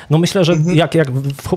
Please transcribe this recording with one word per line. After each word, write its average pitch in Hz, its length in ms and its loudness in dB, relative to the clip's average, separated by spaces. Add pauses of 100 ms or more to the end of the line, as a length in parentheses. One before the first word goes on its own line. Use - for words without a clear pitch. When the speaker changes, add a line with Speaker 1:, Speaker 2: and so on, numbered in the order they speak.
(100)
Speaker 1:
no 151 80 4
myślę, 175 260 0
że 170 80 2
Speaker 2:
Mhm. 160 240 0
Speaker 1:
jak, 160 180 0
jak 151 180 2
w-, 139 440 -4